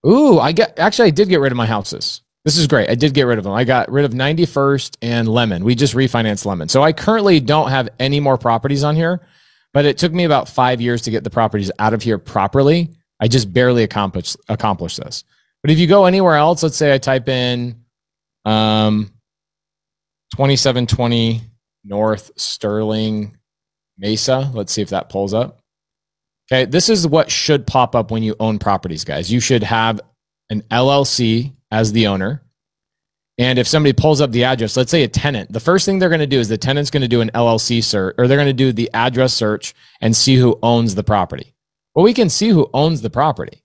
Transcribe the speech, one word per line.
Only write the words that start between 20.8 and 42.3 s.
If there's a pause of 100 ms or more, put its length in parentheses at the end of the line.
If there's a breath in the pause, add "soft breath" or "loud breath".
twenty (420)
North
Sterling (600)
Mesa.
Let's
see
if
that
pulls
up. (920)
Okay,
this
is
what
should
pop
up
when
you
own
properties,
guys.
You
should
have (480)
an
L
L
C (180)
as
the
owner. (960)
And
if
somebody
pulls
up
the
address,
let's
say
a
tenant,
the
first
thing
they're
gonna
do
is
the
tenant's
gonna
do
an
L
L
C
cert,
or
they're
gonna
do
the
address
search (280 soft breath)
and
see
who
owns
the
property. (400)
Well,
we
can
see